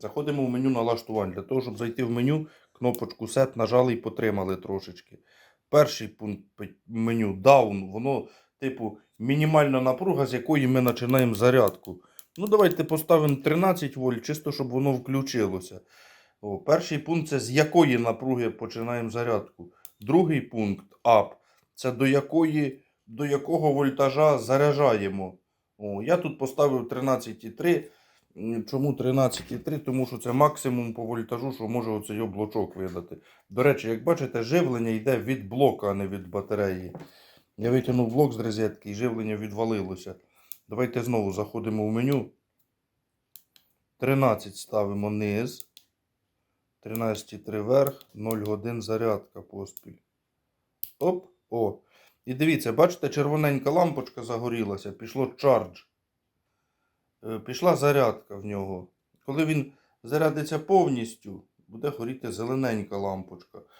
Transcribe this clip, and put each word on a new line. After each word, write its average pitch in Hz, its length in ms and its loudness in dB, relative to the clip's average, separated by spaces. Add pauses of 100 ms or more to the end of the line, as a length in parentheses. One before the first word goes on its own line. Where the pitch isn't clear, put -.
заходимо 143 460 -4
в 123 40 -2
меню 131 200 0
налаштувань. 113 600 -2
Для 92 120 -8
того, 131 200 -2
щоб 113 160 -10
зайти 120 260 -4
в 117 60 -2
меню, 139 360 0 (260)
кнопочку 117 540 -4
Set 131 300 0
нажали 120 360 4
і 117 40 -2
потримали 101 600 -2
трошечки. 92 600 -10 (500)
Перший 143 400 4
пункт 104 340 -10 (140)
пи-, 101 180 -14 (120)
меню 113 480 0
Down, 101 580 6
воно, 123 360 -4 (300)
типу, 120 400 -6 (200)
мінімальна 143 640 4
напруга, 139 460 2
з 127 80 -4
якої 135 320 2
ми 127 160 4
починаємо 123 520 2
зарядку. 110 680 2 (360)
Ну, 190 80 -6
давайте 202 380 4
поставимо 151 520 4
тринадцять 165 600 0
вольт, 127 280 -2
чисто, 147 280 -6
щоб 131 160 -4
воно 135 240 2
включилося. 123 880 -2 (600)
О, 101 180 -6
перший 147 400 0
пункт — 156 320 -4
це 135 100 0
з 113 100 -6
якої 147 480 4
напруги 117 520 0
починаємо 113 600 -6
зарядку. 110 600 -4 (280)
Другий 151 400 4
пункт 104 460 -4 (180)
Up — 113 260 6 (440)
це 127 180 -4
до 123 140 0
якої, 143 800 0 (220)
до 113 200 -6
якого 180 460 0
вольтажа 139 680 4
заряджаємо. 110 1000 2 (460)
О, 101 200 -6
я 151 140 2
тут 160 220 -4
поставив 131 500 0
тринадцять 127 560 -4
і 113 60 -14
три. 165 400 0 (460)
М, 110 280 -6
чому 139 280 -2
тринадцять 127 600 0
і 120 60 -6
три? 151 200 -6
Тому 131 280 -2
що 123 120 -8
це 123 140 -6
максимум 127 600 2
по 117 100 -8
вольтажу, 117 480 -6
що 113 160 -8
може 113 220 -2
оцей 107 320 -4
блочок 104 540 -4
видати. 87 400 -8 (340)
До 104 120 -2
речі, 135 260 2
як 113 160 -4
бачите, 131 380 -2
живлення 120 480 0
йде 113 280 0
від 107 300 -6
блока, 113 420 2
а 98 40 0
не 98 140 -4
від 95 200 -10
батареї. 98 640 -4 (640)
Я 113 120 0
витягнув 123 420 2
блок 135 200 4
з 110 60 -6
розетки 107 520 -4
і 101 40 -8
живлення 110 420 -4
відвалилося. 101 800 -4 (540)
Давайте 120 340 -2
знову 110 300 0
заходимо 107 560 -4
в 110 40 -2
меню. 123 380 0 (1700)
Тринадцять 127 580 2
ставимо 101 540 -2
низ. 107 580 -4 (1120)
Тринадцять 110 520 -6
і 107 60 -12
три 104 240 -8
верх, 135 400 2 (120)
нуль 107 300 -4
годин 107 380 -6
зарядка 107 600 -4
поспіль. - 560 -16 (1000)
Оп, 180 280 -2 (240)
о! 110 280 -2 (480)
І 127 80 -6
дивіться, 143 380 0
бачите, 151 360 2
червоненька 147 640 0
лампочка 156 520 0
загорілася, 113 720 -6
пішло 120 320 -6
charge. 123 600 0 (1400)
Е, 110 120 -8
пішла 135 380 2
зарядка 127 600 2
в 101 80 -14
нього. 98 440 -6 (380)
Коли 147 180 -2
він 151 280 -2 (320)
зарядиться 151 540 0
повністю, 127 880 0 (240)
буде 113 200 -8
горіти 123 440 -8
зелененька 113 640 -4
лампочка. 95 640 -10 (180)